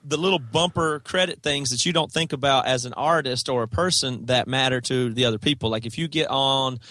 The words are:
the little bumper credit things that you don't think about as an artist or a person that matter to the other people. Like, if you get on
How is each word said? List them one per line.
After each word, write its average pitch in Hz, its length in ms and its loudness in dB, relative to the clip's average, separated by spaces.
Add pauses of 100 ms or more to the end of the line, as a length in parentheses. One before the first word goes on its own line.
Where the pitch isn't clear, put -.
the 143 160 -4
little 180 220 2
bumper 156 640 0
credit 185 420 -2
things 143 280 -2
that 120 140 0
you 175 60 0
don't 165 180 2
think 160 220 -2
about 135 340 2
as 127 200 0
an 123 80 -8
artist 139 560 0
or 123 140 0
a 110 40 -6
person 135 600 -2
that 123 200 2
matter 127 340 2
to 127 320 0
the 123 120 2
other 113 140 2
people. 131 300 0
Like, 113 160 -2
if 110 120 -8
you 165 100 -2
get 156 220 -2
on 135 500 2 (100)